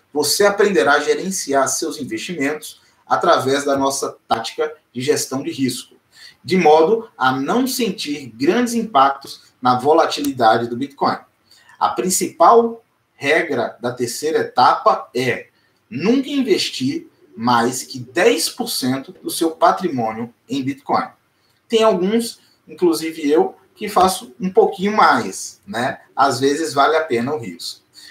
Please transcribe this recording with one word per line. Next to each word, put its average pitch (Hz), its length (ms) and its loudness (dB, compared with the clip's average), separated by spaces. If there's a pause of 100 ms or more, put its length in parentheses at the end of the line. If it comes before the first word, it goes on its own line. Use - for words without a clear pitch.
(140)
você 147 320 0
aprenderá 202 480 2
a 147 80 4
gerenciar 147 680 -2
seus 151 320 -6
investimentos 151 880 -8 (220)
através 139 560 2
da 139 140 0
nossa - 400 -2 (100)
tática - 480 -4 (160)
de 120 80 -10
gestão 135 440 -2
de - 80 -6
risco, - 440 -4 (480)
de 165 140 0
modo 160 580 4
a 131 160 0
não 165 360 0
sentir 147 680 -6
grandes 220 380 0
impactos - 680 0 (180)
na 123 160 2
volatilidade 127 920 2
do 120 80 -6
Bitcoin. 139 420 -4 (600)
A - 120 0
principal 190 960 2 (300)
regra 139 680 -2
da 123 120 -4
terceira 147 480 -4
etapa - 720 2
é 120 360 -4 (380)
nunca 233 420 0
investir 277 800 -2 (300)
mais 120 460 0
que - 160 -14
dez 226 500 0
por - 200 -8
cento - 420 -4
do - 180 -12
seu 160 220 -2
patrimônio 131 840 -2 (160)
em 139 140 -4
Bitcoin. - 460 -4 (580)
Tem 220 160 2
alguns, 220 560 0 (280)
inclusive 160 640 -2
eu, 170 260 2 (200)
que 214 120 -10
faço 185 520 0
um 185 100 -4
pouquinho 202 440 2
mais, 139 720 0
né? 117 340 -6 (140)
Às 131 240 2
vezes 143 340 0
vale 139 220 2
a 156 80 0
pena 120 320 -2
o 117 40 -6
risco. - 420 -12 (300)